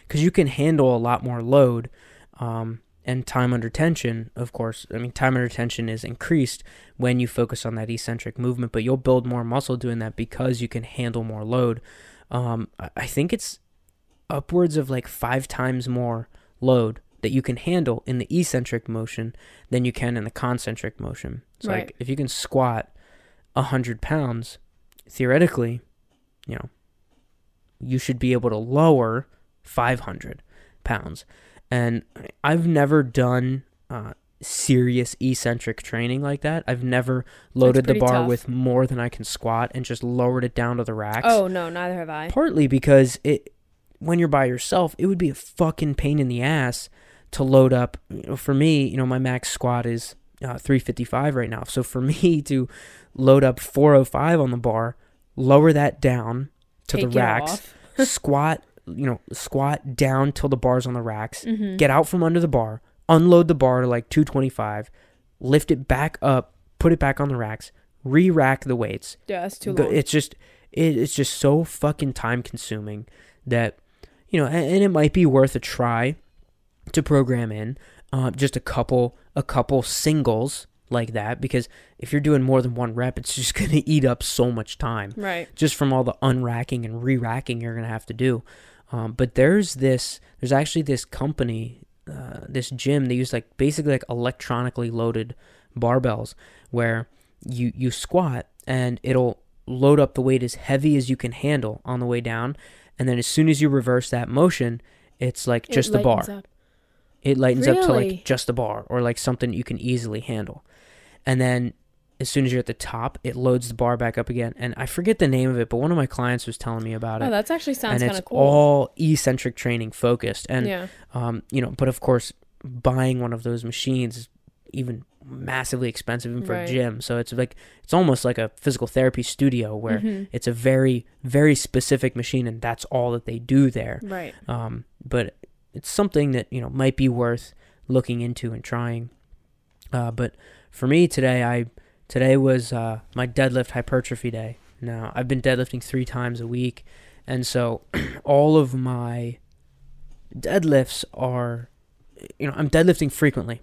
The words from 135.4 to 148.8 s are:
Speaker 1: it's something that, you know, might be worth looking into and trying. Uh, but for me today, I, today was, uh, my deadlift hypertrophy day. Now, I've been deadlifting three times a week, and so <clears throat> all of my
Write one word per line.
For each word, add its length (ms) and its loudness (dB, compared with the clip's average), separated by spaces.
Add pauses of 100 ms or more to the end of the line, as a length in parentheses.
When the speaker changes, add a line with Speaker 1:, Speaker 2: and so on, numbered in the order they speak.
Speaker 1:
it's 160 -14
something 440 2
that, 180 -4
you 100 -6
know, 100 -8
might 260 0
be 120 2
worth 460 -2 (320)
looking 360 -2
into 300 -6
and 120 -12
trying. 460 -6 (800)
Uh, 180 -2
but 240 -6 (360)
for 180 -6
me 180 6
today, 380 2
I, 220 0 (420)
today 300 4
was, 340 2
uh, 280 -4 (140)
my 120 -2
deadlift 460 0
hypertrophy 580 -4
day. 260 -10 (240)
Now, 340 -8
I've 140 -4
been 140 -2
deadlifting 400 -2
three 240 -4
times 340 -6
a 60 -8
week, 380 -4 (420)
and 200 -4
so 360 -2 (100)
<clears throat> 320 -6
all 320 6
of 180 4
my 640 -6 (960)